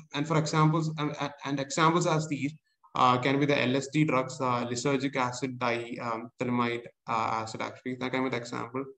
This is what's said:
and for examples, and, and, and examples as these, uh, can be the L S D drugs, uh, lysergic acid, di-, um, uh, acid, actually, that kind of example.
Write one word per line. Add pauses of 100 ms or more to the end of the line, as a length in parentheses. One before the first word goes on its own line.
(140)
and
for
examples,
and,
and, (120)
and
examples
as
these, (400)
uh,
can
be
the
L
S
D
drugs,
uh,
lysergic
acid,
di-,
um, (100)
uh, (360)
acid,
actually,
that
kind
of
example. (140)